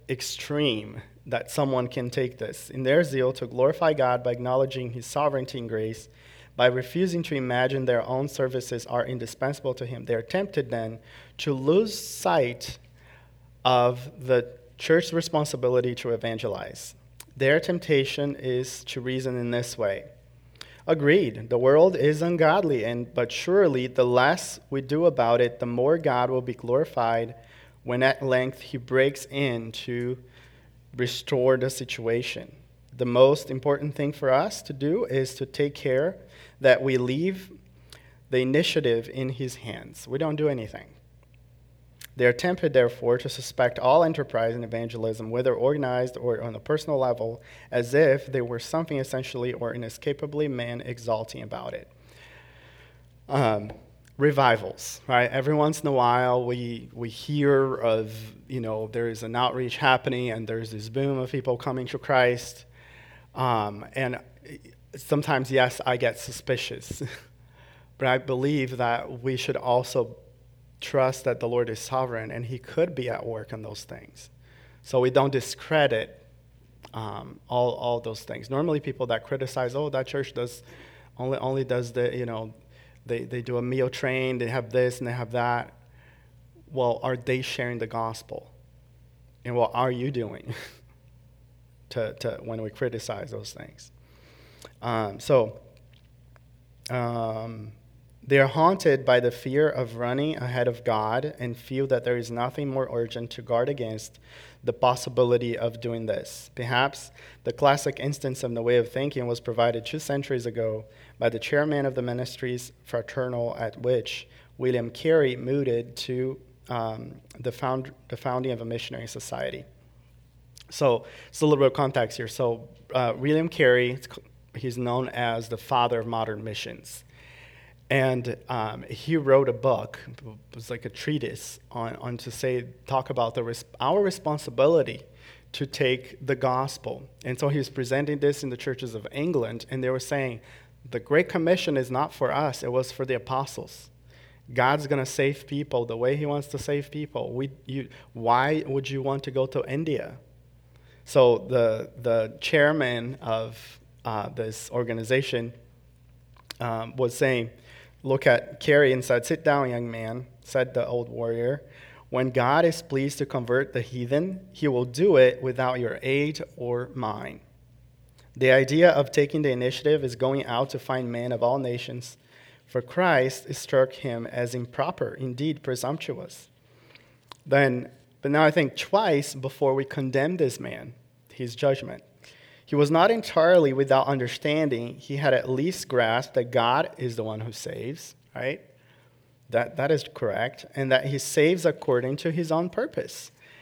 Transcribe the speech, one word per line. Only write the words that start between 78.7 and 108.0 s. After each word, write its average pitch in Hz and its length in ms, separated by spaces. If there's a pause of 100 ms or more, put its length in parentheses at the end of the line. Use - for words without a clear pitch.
people 131 280
that 113 180
criticize, 127 500
"Oh, 147 140
that 131 180
church 139 260
does, 120 300 (540)
only, 127 200
only 131 260
does 123 300
the, 120 220
you 123 100
know, 113 280 (520)
they, 120 180
they 123 180
do 123 160
a 120 40
meal 127 280
train, 131 500
they 120 100
have 113 220
this 127 260
and 123 100
they 120 60
have 120 180
that." 120 420 (1000)
Well, 123 320
are 127 120
they 127 260
sharing 123 360
the 113 100
gospel? - 640 (920)
And 123 100
what 117 180
are 127 180
you 123 180
doing 117 440 (680)
<laughs> - 680
to, 110 240
to, - 300
when 113 180
we 107 80
criticize 113 600
those 107 220
things? - 380 (880)
Um, 110 380
so, 120 400 (1300)
um, 113 840 (500)
they 139 160
are 135 80
haunted 160 560
by 123 160
the 123 120
fear 139 360
of 120 280
running 131 420
ahead 123 300
of 117 160
God 117 560
and 120 180
feel 135 300
that 127 160
there 123 140
is 117 120
nothing 123 400
more 131 220
urgent 117 400
to - 100
guard 120 260
against 113 520 (440)
the 120 100
possibility 123 840
of 117 240
doing 117 240
this. - 480
Perhaps 127 580 (340)
the 156 60
classic 143 480
instance 139 440